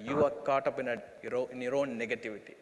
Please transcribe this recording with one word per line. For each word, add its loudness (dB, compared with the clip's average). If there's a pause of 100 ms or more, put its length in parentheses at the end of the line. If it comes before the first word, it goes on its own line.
You 4
are 6
caught 2
up 0
in -2
a, -2 (200)
your -6
o-, 2
in -8
your -2
own 2
negativity -4